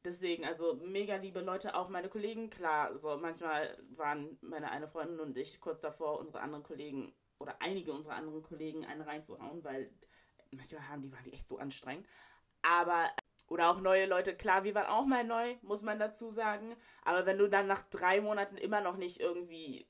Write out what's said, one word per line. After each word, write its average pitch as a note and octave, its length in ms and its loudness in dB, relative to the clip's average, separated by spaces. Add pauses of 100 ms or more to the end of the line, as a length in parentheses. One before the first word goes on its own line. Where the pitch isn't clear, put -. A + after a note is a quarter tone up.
Deswegen, F3 420 -2
also D#3+ 300 2
mega G3 420 -2
liebe F#3+ 240 -6
Leute, F#3 340 -4
auch F3+ 140 0
meine F#3 200 -4
Kollegen, A3 400 -4
klar, D#3 480 2
so D3 200 -2
manchmal D#3+ 600 -2 (140)
waren D3+ 500 -4
meine D3+ 300 -6
eine D3+ 160 -6
Freundin D#3+ 320 -6
und C#3+ 180 -6
ich - 240 -6
kurz D#3+ 200 -4
davor, D3+ 360 -4
unsere D#3 240 -8
anderen D3 220 -8
Kollegen C#3 500 -8 (260)
oder - 220 -8
einige E3+ 320 -2
unserer D3+ 220 -8
anderen D#3 260 -8
Kollegen D#3 440 -8
eine D#3 200 -10
reinzuhauen, D3+ 580 -10
weil C3+ 300 -6 (560)
manchmal C#3 400 -14
haben C#3+ 140 -8
die, C3+ 80 -10
waren B2+ 120 -16
die - 100 -14
echt C3+ 140 -10
so - 120 -8
anstrengend. C#3 480 -8 (560)
Aber, F3 480 6 (360)
oder E3+ 220 6
auch F3+ 100 6
neue F#3+ 280 6
Leute, F#3 280 2
klar, F#3+ 280 4
wir G3+ 100 0
waren G#3+ 140 2
auch A#3 180 4
mal B3+ 180 4
neu, A#3 380 0
muss G3+ 220 -4
man G#3+ 160 -2
dazu G#3+ 320 -4
sagen. G#3+ 440 -2 (280)
Aber F3+ 240 4
wenn F#3+ 100 4
du G3+ 100 8
dann G3+ 200 6
nach F#3+ 160 2
drei F#3 380 4
Monaten G3+ 360 0
immer G#3 240 2
noch F#3 160 0
nicht F3+ 220 -6
irgendwie E3 720 -4